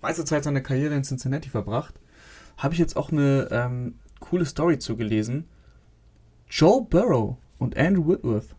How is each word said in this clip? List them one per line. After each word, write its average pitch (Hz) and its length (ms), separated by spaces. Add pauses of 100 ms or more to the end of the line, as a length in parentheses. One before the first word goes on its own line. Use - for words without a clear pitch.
meiste 165 240
Zeit 147 180
seiner 143 160
Karriere 139 340
in 139 120
Cincinnati 139 420
verbracht. 110 460 (640)
Hab 156 160
ich 165 60
jetzt - 180
auch - 160
eine, 139 360
ähm, 123 460 (240)
coole 175 260
Story 151 320
zugelesen. 113 720 (1000)
Joe 208 340
Burrow 156 540 (220)
und 120 180
Andrew 165 320
Whitworth 113 500